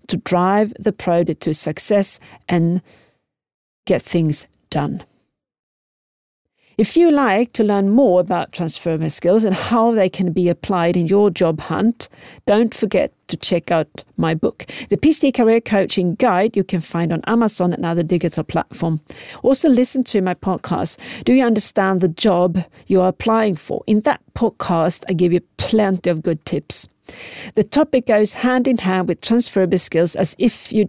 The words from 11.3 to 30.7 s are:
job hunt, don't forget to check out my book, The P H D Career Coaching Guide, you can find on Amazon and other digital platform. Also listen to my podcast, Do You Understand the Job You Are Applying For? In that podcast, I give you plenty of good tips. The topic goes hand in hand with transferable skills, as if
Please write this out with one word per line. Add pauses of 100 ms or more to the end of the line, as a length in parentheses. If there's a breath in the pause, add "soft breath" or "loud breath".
job
hunt, (380 loud breath)
don't
forget (160)
to
check
out (140)
my
book, (240 loud breath)
The
P
H
D
Career
Coaching
Guide,
you
can
find
on
Amazon
and
other
digital
platform. (420 loud breath)
Also
listen
to
my
podcast, (260 loud breath)
Do
You
Understand
the
Job (220 soft breath)
You
Are
Applying
For?
In
that (120)
podcast,
I
give
you (180)
plenty
of
good
tips. (640 loud breath)
The
topic
goes
hand
in
hand
with
transferable
skills,
as
if